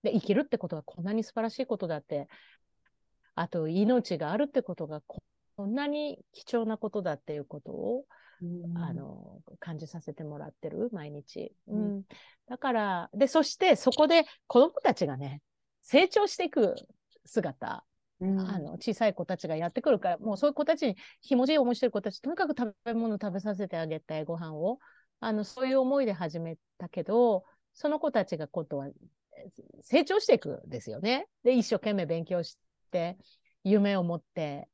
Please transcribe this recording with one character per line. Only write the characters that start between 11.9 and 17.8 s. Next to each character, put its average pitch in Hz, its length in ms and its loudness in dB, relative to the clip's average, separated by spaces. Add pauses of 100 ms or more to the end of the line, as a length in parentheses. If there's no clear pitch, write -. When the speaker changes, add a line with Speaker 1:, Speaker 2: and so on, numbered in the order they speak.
Speaker 1:
う - 20 -6
ん。 196 40 -10 (460)
だ 247 100 -12
か 269 140 -2
ら、 196 400 -2
で、 240 140 4
そ 320 160 4
し - 140 -2
て 349 200 6
そ - 140 2
こ 302 160 4
で 330 180 6 (220)
子 - 140 6
供 330 200 4
た 269 140 4
ち 175 120 0
が 139 100 -4
ね、 139 260 -8 (400)
成 359 260 6
長 415 180 4
し - 100 -4
て 359 80 0
い 294 60 -2
く 202 240 4 (520)
姿、 139 580 -6 (360)